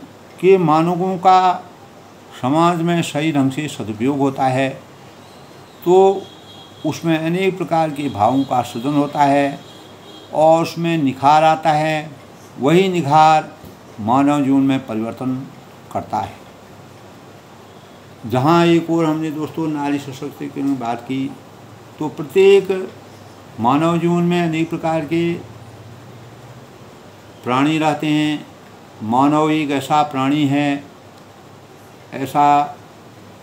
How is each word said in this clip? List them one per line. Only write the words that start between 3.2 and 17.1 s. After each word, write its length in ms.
ढंग 180
से 180
सदुपयोग 500
होता 280
है 240
तो 380
उसमें 320
अनेक 400
प्रकार 320
के 180
भावों 360
का 180
सृजन 320
होता 280
है 380
और 280
उसमें 360
निखार 460
आता 280
है। 380
वही 300
निखार 680
मानव 440
जीवन 160
में 260
परिवर्तन 600
करता 260
है। 180